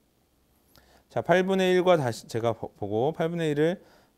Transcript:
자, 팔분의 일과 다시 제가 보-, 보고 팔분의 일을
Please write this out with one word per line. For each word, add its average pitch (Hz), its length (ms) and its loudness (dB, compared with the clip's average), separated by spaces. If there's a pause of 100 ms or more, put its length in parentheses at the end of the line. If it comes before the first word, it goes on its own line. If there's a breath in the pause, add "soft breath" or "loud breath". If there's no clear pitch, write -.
(1080 soft breath)
자, - 120 -6
팔분의 185 540 2
일과 180 220 4
다시 127 300 -2
제가 113 280 -2
보-, - 180 -12
보고 110 400 -4
팔분의 165 380 -4
일을 156 320 0 (360 soft breath)